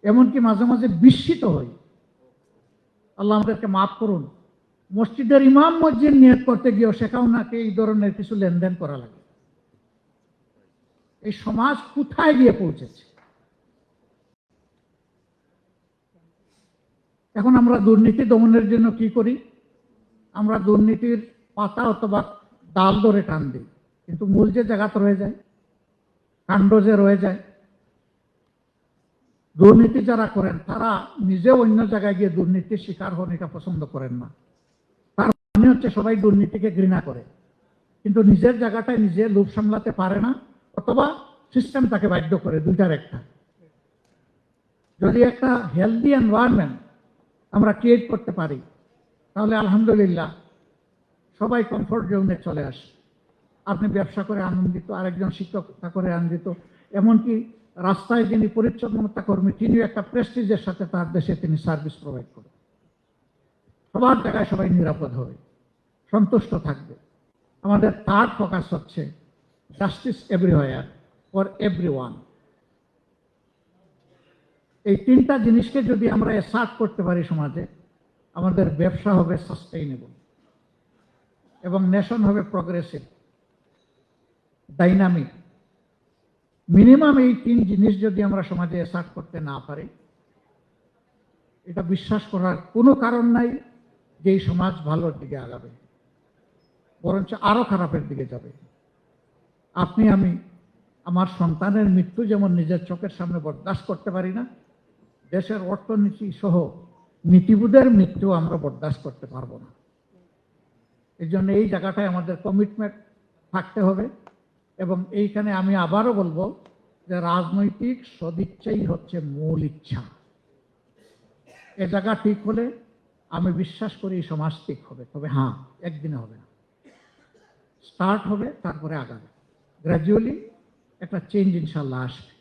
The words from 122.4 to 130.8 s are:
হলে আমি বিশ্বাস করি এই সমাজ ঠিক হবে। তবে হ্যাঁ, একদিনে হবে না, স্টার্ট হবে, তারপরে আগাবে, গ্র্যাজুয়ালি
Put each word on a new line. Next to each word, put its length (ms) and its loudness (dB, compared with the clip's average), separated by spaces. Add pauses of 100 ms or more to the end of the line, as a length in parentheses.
হলে 180 -4 (640)
আমি 180 -2 (120)
বিশ্বাস 400 -10
করি 200 -10
এই 100 -8
সমাজ 220 -6 (120)
ঠিক 140 -12 (100)
হবে। 140 -20 (100)
তবে 220 -12
হ্যাঁ, 180 -2 (340)
একদিনে 360 -10
হবে 180 -20
না, 60 -20 (1400)
স্টার্ট 420 -4
হবে, 160 -6 (180)
তারপরে 380 -10
আগাবে, 240 -18 (580)
গ্র্যাজুয়ালি 500 0 (680)